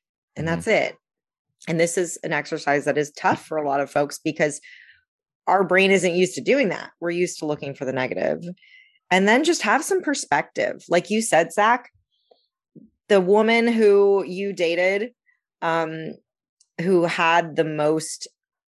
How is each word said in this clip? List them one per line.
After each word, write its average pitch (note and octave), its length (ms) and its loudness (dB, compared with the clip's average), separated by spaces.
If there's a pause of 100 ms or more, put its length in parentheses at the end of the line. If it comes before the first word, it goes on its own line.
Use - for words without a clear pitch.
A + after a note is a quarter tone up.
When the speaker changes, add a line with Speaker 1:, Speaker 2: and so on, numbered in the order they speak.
(360)
Speaker 1:
And D3+ 100 -6
Speaker 2:
Mm-hmm. E3 80 -2
Speaker 1:
that's E3+ 120 -6
it. G3 280 0 (720)
And E3 140 -2
this E3+ 160 0
is F3 260 -4
an D#3+ 120 -4
exercise D3 500 -2
that C#3+ 140 0
is D3 140 -4
tough - 340 -2
for D#3 100 -8
a D3+ 100 -4
lot C#3 140 -2
of C#3 100 -6
folks C#3+ 320 -2
because D3+ 380 -2 (840)
our F#3+ 180 4
brain F#3+ 260 4
isn't F3+ 240 2
used F3+ 200 0
to C3+ 80 -8
doing A#3+ 260 2
that. - 220 -8 (100)
We're E3+ 120 -4
used F3 260 -4
to D#3+ 80 -8
looking D3 280 -6
for C3 120 -8
the C3 80 -4
negative. C3 480 -4 (680)
And F#3+ 160 4
then A#3+ 160 4
just D#4+ 200 0
have A#3 200 0
some F#4 200 -2
perspective. - 880 -4
Like F3 180 0
you A3 140 0
said, E3 280 2
Zach, A#3 380 2 (1200)
the G3+ 100 6
woman A3 480 4
who G3+ 560 4
you F#3 300 -6
dated, F3+ 560 0 (500)
um, D#3+ 540 -4 (680)
who F3 240 2
had E3 500 0
the D#3+ 80 0
most D#3 640 -2 (500)